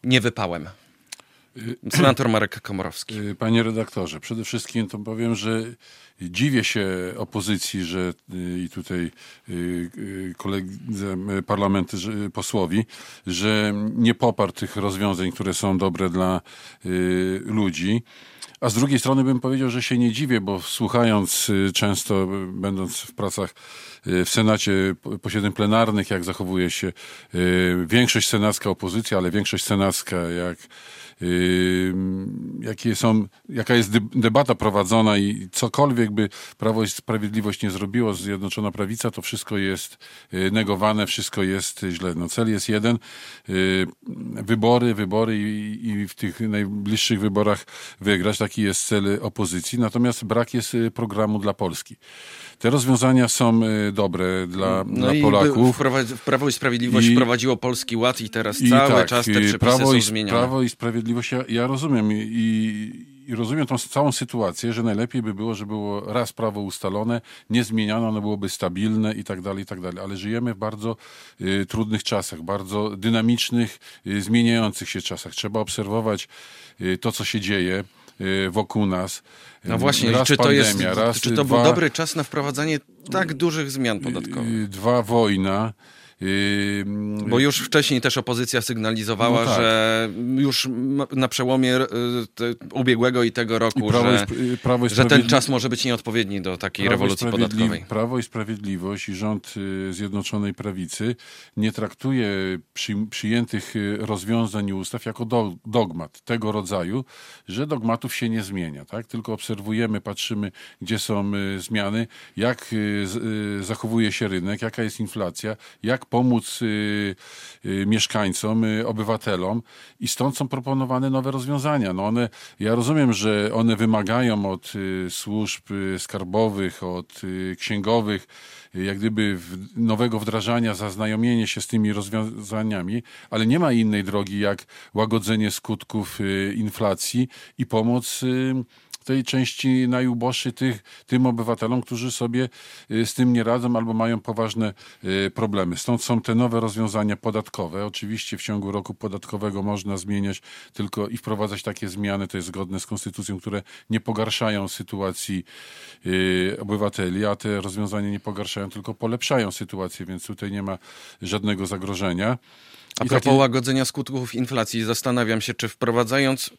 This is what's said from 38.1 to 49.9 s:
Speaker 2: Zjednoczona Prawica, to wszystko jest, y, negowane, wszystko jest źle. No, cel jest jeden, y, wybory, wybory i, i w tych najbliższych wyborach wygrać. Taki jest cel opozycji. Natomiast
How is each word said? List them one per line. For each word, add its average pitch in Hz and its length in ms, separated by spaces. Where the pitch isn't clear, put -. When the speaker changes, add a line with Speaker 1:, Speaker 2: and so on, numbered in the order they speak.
Speaker 2:
Zjednoczona 98 560
Prawica, 104 400
to - 120
wszystko - 360
jest, 95 400
y, 95 160
negowane, 104 560
wszystko - 360
jest 95 480
źle. 87 260
No, 85 120
cel 113 220
jest 104 180
jeden, 110 300
y, 95 380
wybory, 113 600
wybory 107 440
i, 107 400
i 104 200
w - 60
tych - 260
najbliższych 104 800
wyborach 104 440
wygrać. 101 380
Taki 107 240
jest 98 240
cel 101 360
opozycji. 98 560
Natomiast 120 460